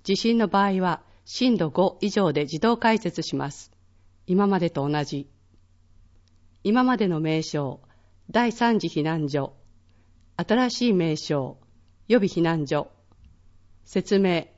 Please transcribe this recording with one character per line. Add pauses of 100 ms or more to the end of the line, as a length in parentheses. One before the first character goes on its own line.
地
震
の
場
合
は、 (200)
震
度
五
以
上
で
自
動
開
設
し
ま
す。 (540)
今
ま
で
と
同
じ。 (1300)
今
ま
で
の
名
称、 (520)
第
三
次
避
難
所、 (840)
新
し
い
名
称、 (480)
予
備
避
難
所。 (920)
説
明。 (100)